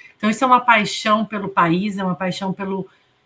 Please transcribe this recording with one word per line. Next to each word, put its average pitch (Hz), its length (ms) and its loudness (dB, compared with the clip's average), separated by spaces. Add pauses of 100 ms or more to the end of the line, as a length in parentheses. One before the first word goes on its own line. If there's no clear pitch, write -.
(180)
Então, 214 120 -2
isso 220 140 0
é 262 40 4
uma 247 140 6
paixão 220 640 2
pelo 202 240 -6
país, 185 480 0
é 202 60 -4
uma 185 120 -2
paixão 185 380 -4
pelo, 190 340 -6 (380)